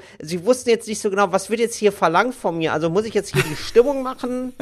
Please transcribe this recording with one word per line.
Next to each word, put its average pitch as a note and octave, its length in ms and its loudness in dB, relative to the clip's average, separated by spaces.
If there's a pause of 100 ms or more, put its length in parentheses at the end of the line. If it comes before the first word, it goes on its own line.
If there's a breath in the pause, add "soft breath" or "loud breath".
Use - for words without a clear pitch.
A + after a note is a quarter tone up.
(200 loud breath)
sie E3+ 260 -6
wussten B3 240 2
jetzt A3+ 160 2
nicht G#3+ 140 -6
so G#3 100 -2
genau, G3 220 2
was G#3+ 180 0
wird A#3 120 -2
jetzt A3+ 140 -2
hier G3+ 180 2
verlangt F#3+ 420 2
von E3+ 220 -4
mir? D#3 160 0
Also D#3 160 0
muss G3+ 160 0
ich G#3 80 -8
jetzt - 200 -2
hier C#3+ 80 4
die D3+ 140 -4
Stimmung C4+ 480 2
machen? B3+ 480 -6 (100)